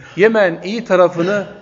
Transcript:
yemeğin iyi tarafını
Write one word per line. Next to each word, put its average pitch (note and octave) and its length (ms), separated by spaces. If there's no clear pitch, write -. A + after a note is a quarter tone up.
yemeğin F#3+ 460
iyi A3+ 220
tarafını F3+ 640